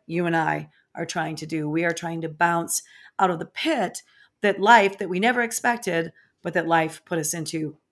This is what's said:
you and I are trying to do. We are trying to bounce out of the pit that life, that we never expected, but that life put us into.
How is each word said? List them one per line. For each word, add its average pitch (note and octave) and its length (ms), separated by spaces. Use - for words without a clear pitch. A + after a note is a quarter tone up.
you F3 200
and E3+ 100
I D3+ 340
are D#3+ 120
trying D#3+ 300
to D#3+ 100
do. D#3 220
We E3 160
are E3+ 80
trying E3 280
to D#3+ 80
bounce E3+ 540
out F#3 120
of E3 80
the - 80
pit - 560
that G3+ 180
life, G3 380
that F#3+ 100
we F3+ 120
never B3 220
expected, A3+ 680
but E3+ 120
that E3 140
life D#3+ 360
put E3+ 140
us D3+ 160
into. D#3 420